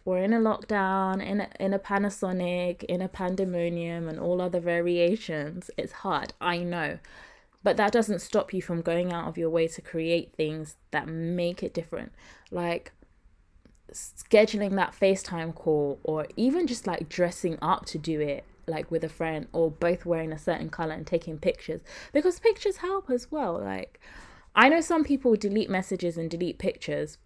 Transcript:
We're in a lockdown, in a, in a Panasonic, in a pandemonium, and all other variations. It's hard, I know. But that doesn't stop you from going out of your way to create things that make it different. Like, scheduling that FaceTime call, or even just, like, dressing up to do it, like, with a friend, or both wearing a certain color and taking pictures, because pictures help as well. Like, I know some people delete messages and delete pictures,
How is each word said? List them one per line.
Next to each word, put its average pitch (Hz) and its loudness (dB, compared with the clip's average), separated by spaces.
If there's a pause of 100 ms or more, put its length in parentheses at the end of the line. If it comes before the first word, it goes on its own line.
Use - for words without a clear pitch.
We're 185 0
in 208 4
a 233 4
lockdown, 196 0
in 202 0
a, - -6 (100)
in 196 2
a 196 0
Panasonic, 185 -2
in 180 -2
a 190 -2
pandemonium, 170 -2
and 160 -8
all 180 0
other 180 0
variations. 170 0
It's - -4
hard, 151 -4
I 175 0
know. 175 -4 (680)
But 196 4
that 208 4
doesn't 220 2
stop - 0
you 185 -2
from 170 -2
going 175 0
out 170 -4
of 165 -6
your 165 0
way 165 4
to 165 -12
create 165 -2
things 156 -4 (120)
that 147 -2
make 175 -2
it 196 -4
different. - -8 (380)
Like, 175 -4 (1000)
scheduling 208 2
that 185 0
FaceTime 180 2
call, 147 0
or 156 -2 (100)
even 285 2
just, 240 -4
like, 170 -2
dressing 175 -2
up 160 0
to 160 -6
do 151 -2
it, 147 -2 (220)
like, 156 -4
with 165 -2
a 160 -4
friend, 160 -4
or 165 2
both 170 0
wearing 165 0
a 151 -8
certain 160 -2
color 160 -4
and 160 -10
taking 165 -2
pictures, 165 -4 (300)
because 349 4
pictures 415 2
help 381 -2
as 247 0
well. 233 -2
Like, 95 -6 (560)
I 240 10
know 320 6
some 311 2
people 262 4
delete 208 0
messages 180 -2
and 165 -4
delete 170 -4
pictures, 151 -4